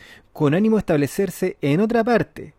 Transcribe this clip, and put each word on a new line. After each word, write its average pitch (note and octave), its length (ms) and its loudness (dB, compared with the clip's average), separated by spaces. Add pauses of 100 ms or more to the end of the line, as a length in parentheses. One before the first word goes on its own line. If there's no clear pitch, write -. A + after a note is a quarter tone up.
(320)
con D3 220 0
ánimo G#3+ 240 2
de - 20 0
establecerse F3+ 800 -2
en D3+ 220 0
otra A3+ 240 0
parte - 520 -2